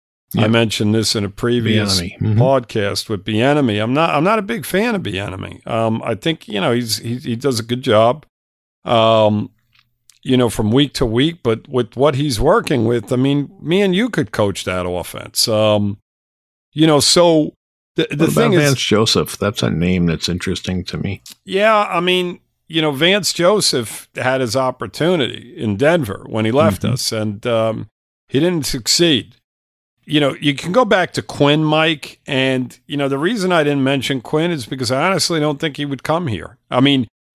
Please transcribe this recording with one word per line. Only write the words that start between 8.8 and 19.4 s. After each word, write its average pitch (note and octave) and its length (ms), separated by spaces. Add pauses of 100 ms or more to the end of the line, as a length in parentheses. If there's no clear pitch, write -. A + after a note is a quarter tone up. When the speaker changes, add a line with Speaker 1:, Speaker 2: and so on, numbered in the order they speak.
Speaker 1:
um, A2 680 (720)
you B2+ 140
know, B2 120
from G#2+ 220
week C3+ 240
to - 100
week, C3+ 380
but A2+ 260
with C#3+ 260
what C#3 200
he's C3+ 260
working D3+ 440
with, A#2 260
I B2+ 40
mean, C#3 360 (100)
me F3 200
and F#3+ 140
you A#3 140
could E3+ 240
coach G2+ 320
that F2+ 200
offense. - 640
Um, G#2+ 500 (760)
you D#3 140
know, D3+ 120
so D#3+ 540 (420)
the, D#3+ 160
the D3 140
Speaker 2:
What - 80
Speaker 1:
thing - 200
Speaker 2:
about D3+ 100
Speaker 1:
is C#3+ 60
Speaker 2:
Vance C3 100
Joseph? G#2+ 580
That's - 260